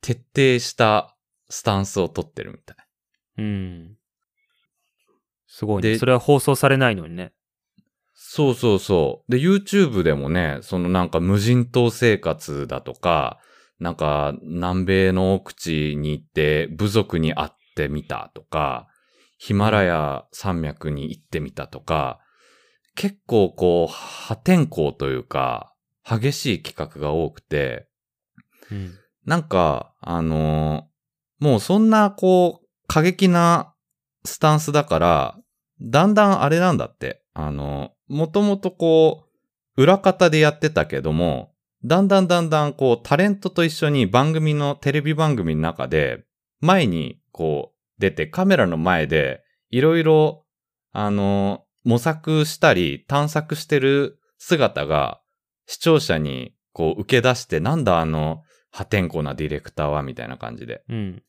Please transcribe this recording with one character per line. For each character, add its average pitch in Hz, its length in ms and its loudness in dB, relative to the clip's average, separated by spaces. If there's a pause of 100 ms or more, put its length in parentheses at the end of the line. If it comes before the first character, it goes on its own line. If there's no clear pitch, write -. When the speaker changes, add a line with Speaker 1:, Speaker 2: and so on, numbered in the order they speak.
Speaker 1:
徹 123 120 -6
底 131 460 0
し - 160 -10
た 107 400 0 (340)
ス - 140 -16
タ 101 160 0
ン 98 60 -2
ス 98 140 -6
を 85 100 0
取 - 180 -8
っ - 20 -20
て - 140 -14
る - 80 -14
み - 60 -20
た - 160 -20
い。 - 40 -20 (600)
Speaker 2:
う 107 40 -8
ん。 95 560 -8 (1500)
す - 180 -10
ご 104 140 -2
い - 40 -4
ね。 110 80 2
Speaker 1:
で、 113 60 0
Speaker 2:
そ 113 80 -2
れ 127 60 2
は 123 80 4
放 143 200 4
送 139 160 0
さ 139 120 0
れ 135 100 4
な 127 140 2
い 104 40 -4
の 80 120 -12
に 85 80 -14
ね。 90 160 -14 (840)
Speaker 1:
そ - 360 0
う - 20 0
そ 117 220 2
う 92 40 0
そ 80 480 0
う。 - 40 -2
で、 127 80 2
YouTube 180 640 2
で 80 100 4
も 69 160 -4
ね、 80 320 -2
そ - 180 -8
の 87 100 -2
な 90 140 2
ん 82 60 -4
か 82 100 0
無 95 200 2
人 120 260 2
島 120 240 2
生 113 280 0
活 73 500 -6
だ 65 140 -8
と 64 120 -14
か、 76 460 -2 (400)
な 85 120 -6
ん 80 40 -10
か 73 460 -2
南 90 440 -4
米 95 260 2
の 95 240 2
奥 - 180 -10
地 76 440 -4
に 76 140 -4
行 73 100 -6
っ - 40 -20
て 76 420 0
部 98 220 -4
族 101 300 -2
に 80 140 0
会 76 140 -6
っ - 20 -12 (260)
て 76 140 -4
み 73 140 -8
た - 300 -12
と - 80 -20
か、 71 460 -6 (500)
ヒ - 160 -6
マ 104 180 2
ラ 104 120 2
ヤ 76 480 -2
山 90 300 -6
脈 78 280 -8
に 71 200 -6
行 - 100 -14
っ - 20 -20
て - 180 -8
み 67 120 -10
た 69 160 -14
と - 140 -18
か、 71 380 -4 (760)
結 196 300 -6
構 101 260 2
こ 87 380 0
う - 40 -12
破 - 420 -12
天 180 360 2
荒 73 220 -2
と 69 160 -6
い 65 80 -4
う 62 60 -8
か、 65 500 -6 (300)
激 117 280 -2
し 127 240 -2
い - 80 -12
企 - 320 -12
画 71 60 -10
が 73 120 -2
多 78 180 -2
く - 100 -20
て、 67 460 -6 (840)
Speaker 2:
う 107 40 -12
ん。 92 180 -12 (320)
Speaker 1:
な 165 120 -2
ん 160 100 -4
か、 80 540 0
あ 85 200 -6
の 78 680 -2 (540)
ー、 - 20 -2
も 139 140 4
う - 20 2
そ 180 180 0
ん 220 120 4
な 214 220 4
こ 185 520 2
う - 40 -20 (200)
過 156 140 2
激 185 260 2
な 170 460 2 (500)
ス - 140 -14
タ 151 180 4
ン 151 40 0
ス 156 120 -6
だ 147 140 2
か - 140 0
ら、 78 380 2 (440)
だ 139 260 2
ん 214 60 4
だ 208 140 6
ん 196 140 2
あ 143 80 0
れ 160 100 2
な 180 140 2
ん 110 40 0
だ 64 80 -2
っ - 120 -18
て。 - 240 -10 (120)
あ 76 180 -6
の、 71 400 -8 (160)
も 151 200 -4
と 180 140 0
も 202 160 0
と 190 140 -6
こ 160 540 2 (500)
う、 131 60 2
裏 180 160 8
方 185 320 4
で 156 100 2
や 151 120 6
っ 156 80 -16
て 156 100 0
た - 160 0
け 71 160 -6
ど 78 120 -2
も、 78 380 -2 (320)
だ 160 180 2
ん 202 60 4
だ 196 140 4
ん 185 60 0
だ 175 140 2
ん 160 80 -4
だ 151 160 2
ん 143 80 -4
こ 131 200 2
う、 117 80 0
タ - 160 0
レ 190 100 4
ン 202 120 0
ト 180 100 -6
と 170 160 0
一 160 80 -2
緒 156 160 -2
に 139 160 2
番 131 280 2
組 156 200 0
の、 143 220 -2
テ - 160 -4
レ 147 100 0
ビ 156 140 -2
番 151 200 0
組 82 200 -2
の 78 60 -2
中 78 260 -4
で、 67 360 -2 (380)
前 175 240 2
に 82 340 -4 (120)
こ 76 420 -4
う、 - 260 -20
出 95 120 2
て、 78 160 -6
カ 180 180 -2
メ 196 100 4
ラ 113 120 4
の 82 100 -2
前 82 300 2
で、 69 360 -2 (280)
い 127 100 0
ろ 160 160 4
い 160 60 0
ろ、 156 420 2 (460)
あ 104 180 -4
の、 101 560 -2 (180)
模 117 140 2
索 156 480 -2
し - 140 -10
た 156 140 6
り、 80 340 0
探 147 220 -2
索 156 260 -4
し - 100 -12
て 147 140 0
る 139 400 0 (180)
姿 120 480 0
が、 71 360 -2 (440)
視 - 140 -14
聴 160 200 4
者 80 200 -2
に 67 340 -8 (180)
こ 82 240 -2
う、 104 60 -10
受 123 160 0
け 120 40 4
出 127 140 0
し - 100 -12
て、 80 160 -4
「な 90 140 -2
ん 156 80 -4
だ 90 160 2
あ 80 60 0
の、 78 380 -4 (260)
破 - 160 -12
天 95 260 -2
荒 80 120 -4
な 69 100 -6
デ 76 140 -6
ィ - 20 -6
レ 73 100 -6
ク - 140 -20
タ 76 120 -4
ー - 20 -
は」、 73 160 -2
み 67 100 -12
た 58 100 -12
い 57 60 -12
な 64 80 -14
感 58 180 -14
じ 58 120 -16
で。 - 200 -14
Speaker 2:
う 117 80 -10
ん。 98 340 -10